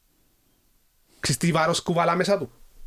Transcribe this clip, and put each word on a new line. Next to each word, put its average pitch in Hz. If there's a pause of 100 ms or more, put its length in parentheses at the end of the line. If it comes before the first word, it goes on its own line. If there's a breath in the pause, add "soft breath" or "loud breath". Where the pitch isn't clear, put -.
(1200)
Ξέρεις -
τι 170
βάρος 160
κουβαλά 170
μέσα 185
του; 131 (360)